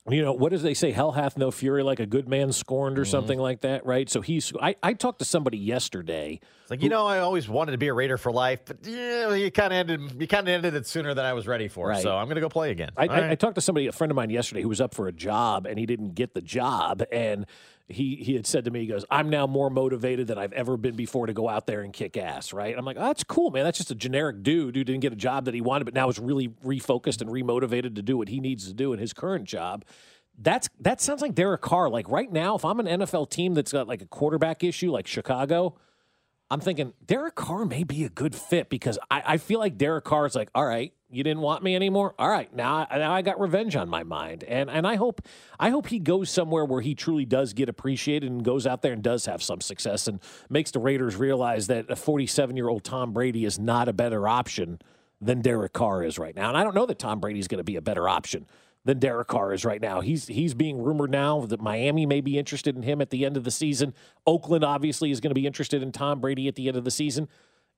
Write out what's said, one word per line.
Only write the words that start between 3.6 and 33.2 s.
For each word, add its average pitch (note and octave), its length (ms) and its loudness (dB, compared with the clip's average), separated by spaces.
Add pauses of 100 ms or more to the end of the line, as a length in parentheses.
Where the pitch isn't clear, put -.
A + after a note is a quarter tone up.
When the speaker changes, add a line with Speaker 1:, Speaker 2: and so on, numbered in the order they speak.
Speaker 1:
that, C3+ 240 -2
right? B2+ 240 2
So A2 140 0
he's, D#3 280 -2 (100)
I, F#3+ 220 2
I G3+ 120 4
talked B3 240 -2
to D#3+ 80 -4
somebody C3 320 2
yesterday E2+ 840 -4 (220)
Speaker 2:
It's - 80 -16
like, C3 100 -6
you C#3 80 4
Speaker 1:
who A3 60 2
Speaker 2:
know, G#3+ 120 2
I G3+ 120 2
always F3 320 0
wanted D3 220 0
to B2+ 60 -2
be D3 100 0
a C3+ 40 0
Raider C3 240 2
for B2 160 -2
life, B2+ 320 0
but, - 220 -14
yeah, A#3+ 480 -2
you G3 160 0
kinda F#3+ 260 2
ended, E3 240 0 (180)
you D#3+ 80 -4
kinda G3 240 2
ended F3 240 2
it C3+ 120 -4
sooner D3 260 -2
than C3 140 0
I B2+ 80 0
was A2 120 -4
ready A2+ 220 -2
for, F#2 200 -4
Speaker 1:
Right. G2+ 140 2
Speaker 2:
so F#2+ 140 2
I'm G#2+ 120 0
gonna D#3 120 -2
go D#3 80 0
play D#3 220 0
again. E2 260 -4
Speaker 1:
I, D3 120 4
Speaker 2:
All - 60 -4
Speaker 1:
I, D#3+ 60 4
Speaker 2:
right. D#3+ 120 2
Speaker 1:
I - 20 2
talked G3+ 220 2
to F#3 40 0
somebody, D3+ 280 2
a - 40 -2
friend D#3 180 0
of C#3 60 0
mine A2+ 140 2
yesterday A2 320 -2
who A2+ 80 0
was G2+ 100 0
up B2+ 140 0
for G2+ 120 -4
a F#2 60 -4
job, G2+ 540 0
and G#2+ 120 -6
he A2+ 60 -2
didn't G#2+ 300 -4
get B2 180 -2
the - 80 -6
job, G#2 600 -2 (100)
and G#2+ 320 -2 (480)
he, B2+ 220 -2
he B2+ 200 -2
had A2+ 120 -2
said B2 200 2
to A#2+ 40 -2
me, A#2+ 120 -4
he A2 40 -4
goes, G#2 240 -4
"I'm D3+ 200 2
now C#3+ 180 4
more C3+ 200 2
motivated B2+ 600 0
than G#2+ 100 -4
I've G2 140 -4
ever B2 240 -2
been A2+ 180 -2
before A#2 320 -2
to A2 60 -2
go A2 160 0
out A2 180 -2
there G#2 140 -2
and G2+ 120 -8
kick G2+ 240 -8
ass," E2+ 360 -6
right? G#2 260 -4
I'm B2 60 -6
like, C3+ 120 -8
"Oh, - 40 -8
that's C4+ 240 0
cool, E4+ 260 2
man. C3+ 140 2
That's E3+ 140 0
just E3 120 -6
a A#2+ 60 -6
generic B2+ 480 -2
dude C#3 320 2
who C3+ 80 2
didn't C3 160 -2
get C3+ 120 0
a A2 40 -10
job B2+ 300 -2
that A#2+ 80 -2
he A#2+ 60 -4
wanted, B2+ 260 0
but - 80 -6
now C3 140 2
is B2 120 0
really B2+ 300 0 (140)
refocused C3 560 0
and A2 80 -6
remotivated B2 680 0
to G#2 60 -4
do B2+ 140 2
what G#2+ 120 0
he B2 100 -4
needs B2+ 300 -4
to F#2+ 60 -12
do C3+ 180 0
in G#2+ 80 -4
his A#2 120 -6
current E3+ 340 -4
job." F2+ 380 -6 (540)
That's, E3 300 2 (100)
that A#3+ 220 2
sounds C#4 200 0
like C#4 140 0
Derek F#3 280 2
Carr. F3 280 4
Like, A2+ 180 -2
right G3+ 220 0
now, F3 240 2
if F#3 100 -2
I'm G3+ 140 2
an A3 80 0
N F3+ 160 0
F F3+ 100 -2
L D#3 140 0